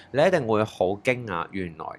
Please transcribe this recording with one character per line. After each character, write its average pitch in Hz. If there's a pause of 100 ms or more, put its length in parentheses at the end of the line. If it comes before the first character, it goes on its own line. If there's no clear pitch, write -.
(120)
你 127
一 180
定 160
會 107
好 95
驚 120
訝， 87
原 90
來 78 (140)